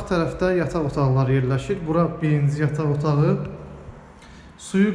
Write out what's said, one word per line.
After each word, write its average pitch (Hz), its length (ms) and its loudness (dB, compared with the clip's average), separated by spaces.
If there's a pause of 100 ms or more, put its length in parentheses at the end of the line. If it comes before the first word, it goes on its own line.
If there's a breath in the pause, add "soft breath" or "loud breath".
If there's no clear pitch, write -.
tərəfdə 180 500 0
yataq 156 300 -2
otaqları 131 480 2
yerləşir. 127 400 -2 (100)
Bura 160 200 2 (140)
birinci 147 440 2
yataq 147 320 0
otağı. 156 380 2 (1200 loud breath)
Suyu, 196 380 2